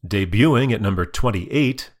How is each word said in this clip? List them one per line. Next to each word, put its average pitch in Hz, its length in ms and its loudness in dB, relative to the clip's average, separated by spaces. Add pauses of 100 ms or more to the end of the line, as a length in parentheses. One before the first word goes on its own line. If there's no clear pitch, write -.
Debuting 113 640 2
at 110 100 -2
number 92 240 0
twenty-eight 127 840 -2 (100)